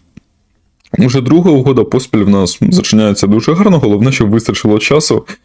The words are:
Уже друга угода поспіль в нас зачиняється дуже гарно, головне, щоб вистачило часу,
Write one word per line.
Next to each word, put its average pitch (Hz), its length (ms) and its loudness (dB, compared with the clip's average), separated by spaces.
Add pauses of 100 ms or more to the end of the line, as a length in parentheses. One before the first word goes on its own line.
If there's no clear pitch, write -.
(1000)
Уже 131 220 2
друга 160 300 2
угода 127 340 2
поспіль - 340 -4
в 98 100 0
нас 98 320 0
зачиняється 104 680 0
дуже 110 260 0
гарно, 185 260 2
головне, 117 340 0
щоб 117 180 0
вистачило 107 480 0
часу, 139 480 -2 (180)